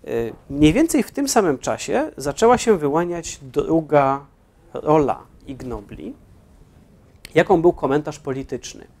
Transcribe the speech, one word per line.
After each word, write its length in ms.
Y, 240
mniej 220
więcej 300
w 80
tym 180
samym 300
czasie 580
zaczęła 420
się 200
wyłaniać 640
druga 840
rola 480
Ig 180
Nobli, 500
jaką 280
był 100
komentarz 460
polityczny. 680